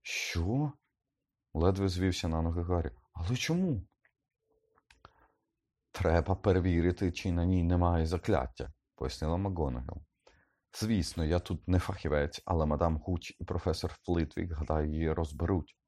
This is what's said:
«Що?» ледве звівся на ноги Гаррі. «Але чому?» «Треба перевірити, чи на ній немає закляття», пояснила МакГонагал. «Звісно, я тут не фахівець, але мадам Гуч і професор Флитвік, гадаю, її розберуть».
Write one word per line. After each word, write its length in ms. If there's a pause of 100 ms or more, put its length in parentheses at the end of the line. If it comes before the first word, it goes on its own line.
«Що?» 680 (800)
ледве 340
звівся 400
на 140
ноги 200
Гаррі. 280 (220)
«Але 240
чому?» 460 (2000)
«Треба 420
перевірити, 800
чи 200
на 120
ній 180
немає 440
закляття», 680 (220)
пояснила 420
МакГонагал. 680 (760)
«Звісно, 440
я 140
тут 300
не 100
фахівець, 680
але 220
мадам 300
Гуч 440
і 40
професор 480 (100)
Флитвік, 500
гадаю, 380
її 220
розберуть». 640 (120)